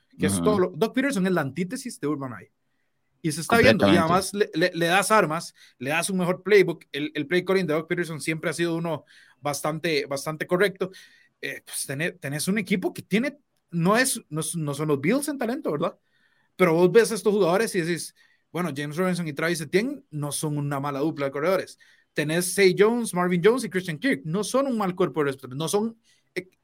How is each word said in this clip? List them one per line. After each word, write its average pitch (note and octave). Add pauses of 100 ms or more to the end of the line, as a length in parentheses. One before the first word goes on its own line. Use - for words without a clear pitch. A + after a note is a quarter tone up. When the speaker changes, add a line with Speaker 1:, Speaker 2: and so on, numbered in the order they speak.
(180)
Speaker 1:
Que -
es G2
Speaker 2:
Ujú. E3+
Speaker 1:
todo G#3
lo, -
Doug A3
Peterson B3
es F#3+
la E3+
antítesis F#3
de C#3+
Urban C3+
Meyer. F2 (720)
Y E3
se D3+
está A#3
viendo, A3
y -
Speaker 2:
Completamente. E3
Speaker 1:
además F#3+
le, G3+
le, E3
le E3+
das F#3+
armas, E3+ (240)
le B2+
das E3
un F#3
mejor F3+
playbook. G3
El, D3
el D3
play F3+
calling F#3+
de D3+
Doug D#3
Peterson E3
siempre D#3+
ha -
sido E3+
uno E3 (360)
bastante, D3+
bastante D#3
correcto. F#3 (500)
Eh, -
pues, -
tené-, D3+
tenés D3
un G3+
equipo G#3+
que -
tiene, B3 (320)
no E3+
es, B3+ (100)
no D#3
es, D#3+
no D3
son D3+
los C#3
Bills B3
en C#4
talento, C4
¿verdad? E3 (600)
Pero F3
vos F3
ves G#3+
a -
estos G3+
jugadores G3+
y F3
decís, E3 (340)
bueno, E3
James D3
Robinson F3
y D3
Travis D#3+
Etienne A3+
no D3
son D3
una C#3+
mala C#3
dupla C#3+
de C3+
corredores. C#3+ (340)
Tenés E3
Zay F#3+
Jones, A3+
Marvin F3+
Jones A3+
y G3
Christian F3
Kirk. C4
No F#3
son C4+
un A#3
mal F#3
cuerpo F3
de D3
receptores, B2+
no D#3+
son, G#3+ (360)
eh, F#3 (160)